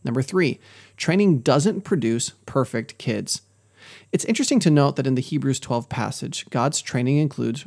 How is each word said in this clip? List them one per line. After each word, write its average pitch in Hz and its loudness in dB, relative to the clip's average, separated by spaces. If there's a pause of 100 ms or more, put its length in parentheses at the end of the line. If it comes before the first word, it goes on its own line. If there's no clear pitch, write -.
Number 123 -2
three, 170 -2 (360)
training 175 4
doesn't 160 2
produce 117 0 (140)
perfect 123 -4
kids. 104 -4 (720)
It's - 0
interesting 240 2
to 175 4
note 143 4
that 131 -2
in 131 0
the 127 0
Hebrews 135 -2
twelve 120 -6
passage, - -8
God's 131 0
training 131 0
includes 135 -2